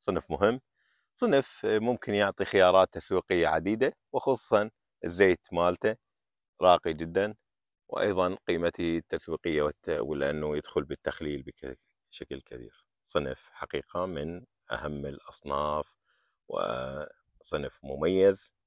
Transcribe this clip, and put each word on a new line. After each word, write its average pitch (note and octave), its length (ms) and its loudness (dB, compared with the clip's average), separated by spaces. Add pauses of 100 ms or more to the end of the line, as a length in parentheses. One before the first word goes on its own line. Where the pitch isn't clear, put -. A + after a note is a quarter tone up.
صنف E2+ 300 -2
مهم، G2+ 300 2 (540)
صنف C#3+ 500 0
ممكن G#2+ 480 0
يعطي G2+ 320 2
خيارات F#2 480 6
تسويقية F2+ 540 0
عديدة، G2 460 0 (200)
وخصوصًا A#2+ 580 0 (340)
الزيت F2 360 4 (120)
مالته F2+ 420 0 (680)
راقي E2+ 320 6
جدًا، E2+ 420 -2 (540)
وأيضًا F#2 460 0 (120)
قيمته E2+ 500 0
التسويقية D#2+ 680 -4
والت-، D2 260 -4 (120)
ولأنه D2 560 -4
يدخل D2+ 260 -4
بالتخليل D2 600 -8
بك-، C2+ 340 -16 (340)
بشكل - 300 -14
كبير. A#1+ 440 -20 (220)
صنف C2+ 460 -6
حقيقة - 520 -8
من E2+ 400 -8 (260)
أهم D2 340 -8
الأصناف، D2 920 -6 (520)
وصنف C2 1400 -8
مميز. F#2 680 2 (140)